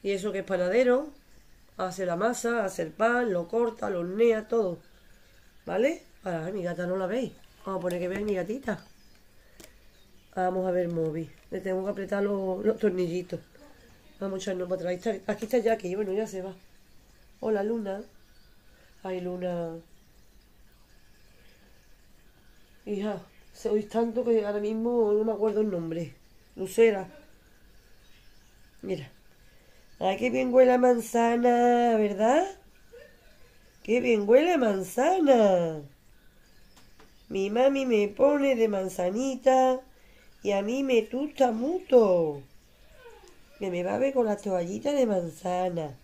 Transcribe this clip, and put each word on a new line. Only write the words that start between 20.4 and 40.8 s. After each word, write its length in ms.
Hija, 340
sois 340
tanto 380
que 220
ahora 140
mismo 520
no 100
me 100
acuerdo 280
el 100
nombre. 440
Lucera. 500
Mira. 320
Ay, 180
qué 140
bien 240
huele 180
a 60
manzana, 1200
¿verdad? 480
Qué 180
bien 260
huele 280
a 20
manzana. 1300
Mi 220
mami 340
me 240
pone 480
de 120
manzanita 1120
y 100
a 100
mí 200